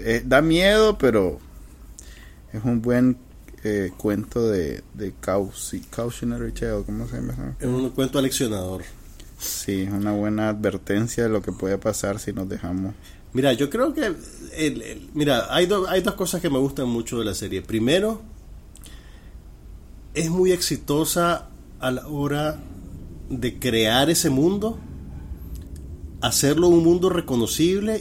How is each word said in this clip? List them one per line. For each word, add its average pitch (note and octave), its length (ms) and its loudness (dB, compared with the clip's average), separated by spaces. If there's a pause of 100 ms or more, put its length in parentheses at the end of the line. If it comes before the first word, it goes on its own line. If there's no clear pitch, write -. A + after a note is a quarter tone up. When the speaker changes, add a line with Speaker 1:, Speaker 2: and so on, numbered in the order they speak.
Speaker 1:
es, A#2 240 0
da C3 140 6
miedo, G3+ 560 6
pero G2+ 420 4 (1120)
es G#2+ 140 -6
un A#2+ 160 2
buen, B2 380 4 (440)
eh, G2+ 360 0
cuento G#2+ 500 0
de, F2 340 0 (120)
de G2 260 -6
cauci-, F#2+ 680 -4
cautionary A#2 640 -4
tale, A2 340 -2
¿cómo A2+ 220 -6
se A#2+ 80 -8
llama? B2+ 440 -6
Speaker 2:
Es B2+ 60 -4
un B2+ 240 0
cuento C3 280 0
aleccionador. G2+ 680 0 (540)
Speaker 1:
Sí, - 460 -4
es G2 60 -4
una G2+ 220 -2
buena G#2+ 380 0
advertencia G#2 720 0
de A2+ 80 2
lo G#2+ 100 2
que F#2 100 -6
puede F#2+ 280 -2
pasar G2+ 400 -2
si - 120 -8
nos F#2+ 160 -6
dejamos. F#2+ 480 -4 (380)
Speaker 2:
Mira, C3 220 4
yo C#3 160 0
creo C4 240 0
que D4+ 100 -2
el, F#3 120 -2 (380)
el, A#2+ 600 -4
mira, C#3 340 2
hay D#3 160 2
do-, F#3 240 2
hay F3+ 140 2
dos E3+ 100 0
cosas F3 300 -4
que E3+ 80 0
me C3 80 2
gustan C3+ 320 0
mucho A#2 280 -2
de A2+ 60 0
la G2 100 -2
serie. F#2+ 280 -4
Primero, E3+ 580 0 (1900)
es E3 160 -2
muy F#3 240 4
exitosa E3 960 0 (300)
a B2+ 120 -2
la B2+ 160 -2
hora D3 540 -2 (720)
de B2 280 -4
crear A#2+ 520 4
ese E3 180 2
mundo, F#3+ 500 2 (1400)
hacerlo D3 480 4
un E3+ 160 8
mundo F3 240 6
reconocible F3 920 2